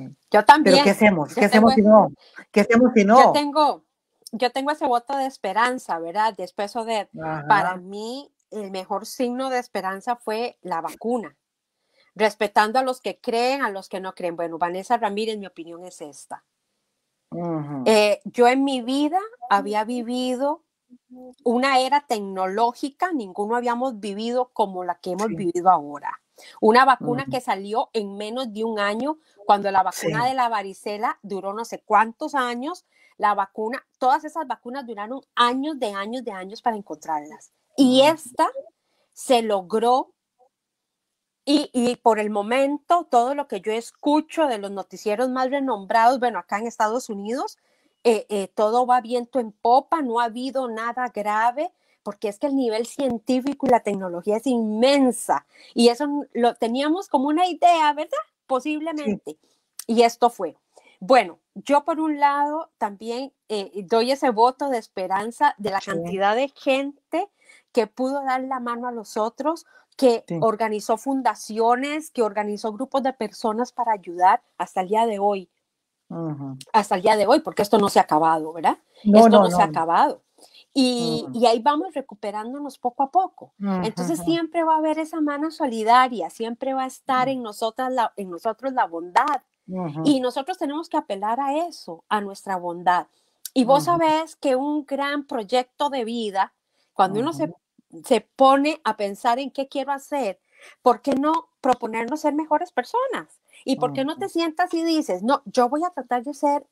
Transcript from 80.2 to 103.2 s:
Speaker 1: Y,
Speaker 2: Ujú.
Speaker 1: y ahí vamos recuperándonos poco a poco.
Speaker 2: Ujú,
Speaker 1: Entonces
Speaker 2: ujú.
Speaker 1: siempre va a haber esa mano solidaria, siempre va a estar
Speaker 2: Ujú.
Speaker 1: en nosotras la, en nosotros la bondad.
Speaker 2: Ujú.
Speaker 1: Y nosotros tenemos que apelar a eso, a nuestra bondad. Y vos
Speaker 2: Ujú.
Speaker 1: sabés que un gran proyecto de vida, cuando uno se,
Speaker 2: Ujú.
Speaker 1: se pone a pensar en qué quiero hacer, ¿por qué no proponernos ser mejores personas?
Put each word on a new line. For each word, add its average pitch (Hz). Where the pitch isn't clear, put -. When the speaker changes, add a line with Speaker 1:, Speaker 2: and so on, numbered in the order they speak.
Speaker 1:
Y, 247
Speaker 2:
Ujú. 247
Speaker 1:
y 240
ahí 226
vamos 302
recuperándonos 240
poco -
a 269
poco. -
Speaker 2:
Ujú, 196
Speaker 1:
Entonces 339
Speaker 2:
ujú. 330
Speaker 1:
siempre 330
va 320
a -
haber 311
esa 320
mano 294
solidaria, 240
siempre 233
va 262
a -
estar 254
Speaker 2:
Ujú. 269
Speaker 1:
en 247
nosotras 226
la, 240
en 190
nosotros 220
la 240
bondad. 175
Speaker 2:
Ujú. 170
Speaker 1:
Y 269
nosotros 269
tenemos 302
que -
apelar 220
a 285
eso, 175
a 214
nuestra 196
bondad. 175
Y 262
vos 269
Speaker 2:
Ujú. 349
Speaker 1:
sabés 320
que 269
un 294
gran 277
proyecto 254
de 254
vida, 214
cuando 196
uno 302
se, 294
Speaker 2:
Ujú. -
Speaker 1:
se 220
pone 277
a 220
pensar 214
en 277
qué 269
quiero 277
hacer, 269
¿por 240
qué 277
no 311
proponernos 240
ser 294
mejores 311
personas? 415